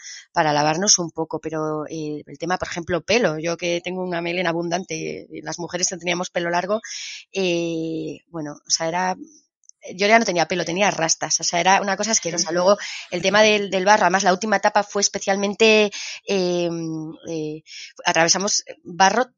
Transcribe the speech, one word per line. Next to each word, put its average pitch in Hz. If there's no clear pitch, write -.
para 156
lavarnos 156
un 170
poco, 160
pero, 156
eh, 151
el 143
tema, 180
por -
ejemplo, 170
pelo, 185
yo 165
que 170
tengo 185
una 175
melena 175
abundante, 165
las 156
mujeres 170
que 185
teníamos 170
pelo 170
largo, 185
eh, 165
bueno, 151
o -
sea, 165
era, 185
yo 190
ya 226
no 233
tenía 170
pelo, 175
tenía 180
rastas, 156
o 165
sea, 175
era 185
una 196
cosa 214
asquerosa. 170
Luego, 180
el 175
tema 185
del, 214
del 185
barro, 208
además, 185
la 185
última 196
etapa 208
fue 202
especialmente, 202
eh, 180
eh, 156
atravesamos 175
barro 196